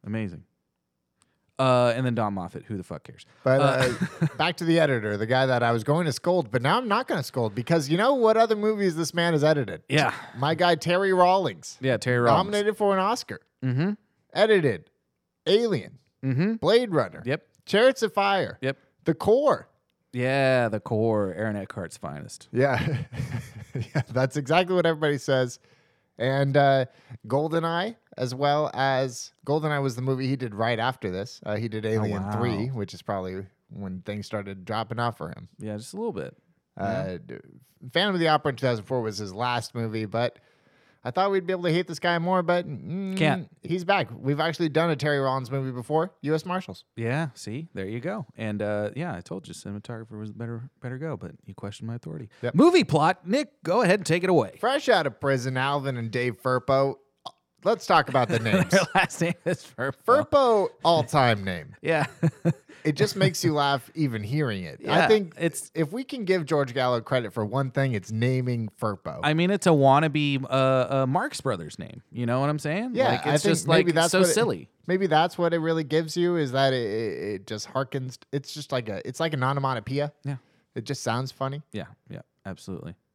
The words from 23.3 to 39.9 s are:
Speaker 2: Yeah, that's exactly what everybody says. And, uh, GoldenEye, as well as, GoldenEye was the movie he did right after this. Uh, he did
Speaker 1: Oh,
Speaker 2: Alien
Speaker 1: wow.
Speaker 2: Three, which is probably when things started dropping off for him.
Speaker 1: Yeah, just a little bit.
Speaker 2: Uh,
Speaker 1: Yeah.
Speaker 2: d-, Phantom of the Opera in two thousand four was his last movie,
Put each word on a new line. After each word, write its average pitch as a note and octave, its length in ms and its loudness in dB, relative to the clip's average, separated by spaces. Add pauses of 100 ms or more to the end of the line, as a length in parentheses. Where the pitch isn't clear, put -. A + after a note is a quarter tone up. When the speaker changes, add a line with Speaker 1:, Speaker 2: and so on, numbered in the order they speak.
Speaker 2:
Yeah, B2 360 -4
that's B2+ 260 0
exactly E3+ 380 0
what F3 100 2
everybody D#3 320 2
says. B2+ 420 0 (600)
And, C#3 400 2
uh, C#3 260 6 (420)
GoldenEye, E3 680 -2 (220)
as B2+ 160 -4
well C#3+ 400 0
as, C3 580 -2 (140)
GoldenEye D3 360 0
was B2+ 140 -2
the B2 60 -6
movie C3 260 -2
he C3+ 80 0
did A#2+ 180 -8
right A2+ 240 -2
after A#2 320 -2
this. G2 360 -8
Uh, G#2 100 -4
he A2+ 120 -4
did G#2+ 180 -6
Speaker 1:
Oh, - 20 0
Speaker 2:
Alien G#2 340 0
Speaker 1:
wow. G2+ 100 -6
Speaker 2:
Three, G#2+ 340 -2
which A#2 260 -8
is F2+ 80 -16
probably F#2 460 -8 (240)
when F#2 320 -10
things G#2 240 -8
started G2 400 -10
dropping A2+ 320 -6
off A#2+ 180 -2
for E2 140 -10
him. - 180 -16 (100)
Speaker 1:
Yeah, G#2+ 200 -10
just A#2+ 160 -14
a - 20 -12
little A3 160 -8
bit. D#2 240 -10 (420)
Speaker 2:
Uh, F#2+ 60 -6
Speaker 1:
Yeah. F#2+ 320 -4 (100)
Speaker 2:
d-, A1+ 100 -14 (580)
Phantom F#3+ 200 0
of F3 60 0
the E3 80 2
Opera D3+ 220 2
in B2+ 60 -6
two C3+ 100 -2
thousand A2+ 180 0
four B2+ 160 -2
was A2 160 -6
his G2+ 160 -8
last A#2+ 420 -4
movie, A2 300 -4